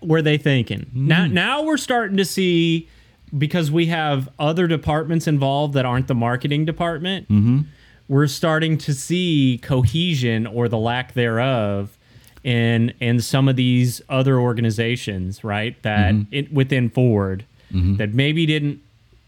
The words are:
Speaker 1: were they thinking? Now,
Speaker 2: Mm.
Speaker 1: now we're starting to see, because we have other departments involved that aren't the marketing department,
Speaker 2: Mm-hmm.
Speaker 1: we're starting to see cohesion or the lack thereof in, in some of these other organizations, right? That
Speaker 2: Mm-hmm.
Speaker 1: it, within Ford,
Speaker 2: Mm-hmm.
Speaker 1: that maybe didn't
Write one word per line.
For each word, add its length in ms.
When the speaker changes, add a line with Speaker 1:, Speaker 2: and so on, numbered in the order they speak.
Speaker 1:
were 220
they 160
thinking? 560
Now, 320
Speaker 2:
Mm. 60
Speaker 1:
now 320
we're 120
starting 400
to 80
see, 640
because 340
we 160
have 420
other 300
departments 580
involved 480
that 100
aren't 220
the 80
marketing 500
department, 640
Speaker 2:
Mm-hmm. 340
Speaker 1:
we're 200
starting 500
to 160
see 680
cohesion 840
or 220
the 100
lack 360
thereof 760
in, 480
in 200
some 300
of 60
these 520
other 320
organizations, 1040
right? 380
That 320
Speaker 2:
Mm-hmm. 200
Speaker 1:
it, 160
within 380
Ford, 560
Speaker 2:
Mm-hmm. 260
Speaker 1:
that 180
maybe 320
didn't 340